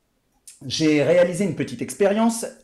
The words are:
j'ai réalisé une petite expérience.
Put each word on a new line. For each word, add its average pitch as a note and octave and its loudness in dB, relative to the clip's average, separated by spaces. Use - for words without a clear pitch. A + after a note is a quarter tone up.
j'ai D3+ 0
réalisé F3 2
une E3 -2
petite - -8
expérience. G#3+ 0